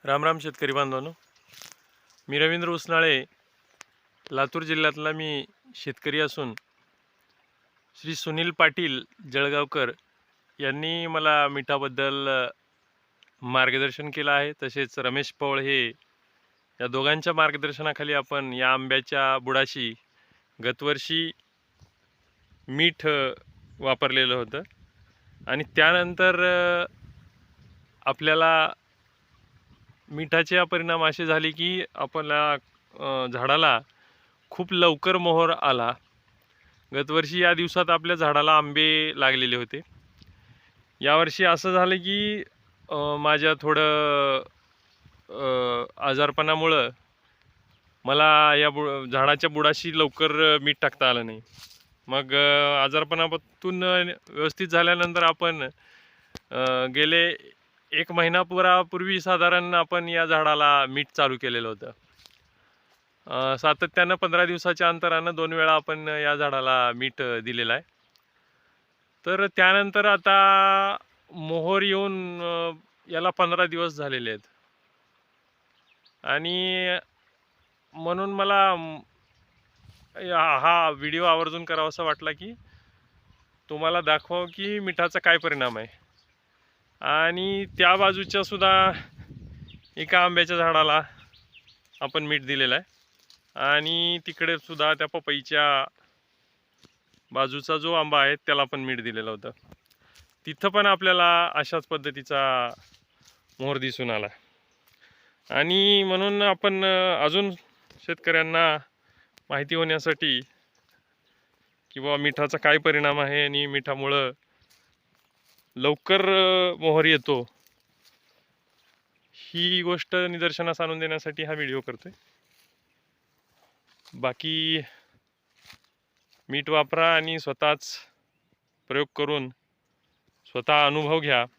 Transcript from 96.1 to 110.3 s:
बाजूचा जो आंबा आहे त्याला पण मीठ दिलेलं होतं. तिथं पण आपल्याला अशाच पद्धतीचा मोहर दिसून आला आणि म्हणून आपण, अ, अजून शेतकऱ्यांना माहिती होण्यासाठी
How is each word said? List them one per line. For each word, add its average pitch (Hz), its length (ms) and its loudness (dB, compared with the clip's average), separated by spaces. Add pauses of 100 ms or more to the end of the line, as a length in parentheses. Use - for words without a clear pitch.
बाजूचा 135 460 -4
जो 160 160 -4
आंबा 151 300 2
आहे 143 120 2
त्याला 143 280 0
पण 135 160 -6
मीठ 131 220 -6
दिलेलं 110 300 -8
होतं. 107 180 -12 (960)
तिथं 156 240 -4
पण 202 160 2
आपल्याला 180 720 4
अशाच 151 320 -2
पद्धतीचा 135 800 -2 (920)
मोहर 139 180 -4
दिसून 127 340 -6
आला 107 160 -4 (1200)
आणि 196 540 2
म्हणून 196 380 -2
आपण, 196 420 0
अ, 185 400 0
अजून 185 280 0 (500)
शेतकऱ्यांना 160 760 0 (720)
माहिती 143 260 -4
होण्यासाठी 156 640 -2 (1500)